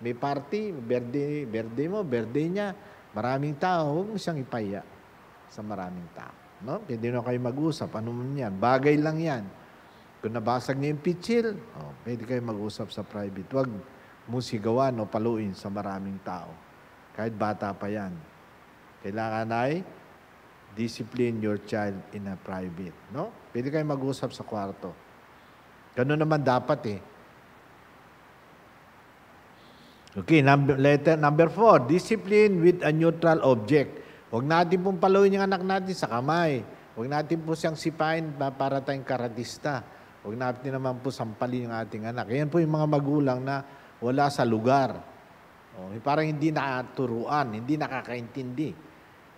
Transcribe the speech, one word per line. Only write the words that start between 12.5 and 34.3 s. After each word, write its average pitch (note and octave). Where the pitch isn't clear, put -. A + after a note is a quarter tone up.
sa G#2
private. G2
Huwag C3
mo B2
sigawan A#2+
o G#2+
paluin A2
sa G2+
maraming G2
tao. E2+
Kahit A2+
bata G#2
pa G2
yan. G2+
Kailangan A2
ay C#3+
discipline A#2
your G#2
child G#2
in G2+
a F#2+
private. F#2
No? F#3
Pwede B2
kayo D#3
mag-usap C3+
sa -
kwarto. G2
Ganun C#3+
naman D#3
dapat C#3
eh. -
Okay, D3
number, C#3
letter, C#3+
number D#3
four, G3+
discipline F#3
with F3
a D3+
neutral E3
object. C3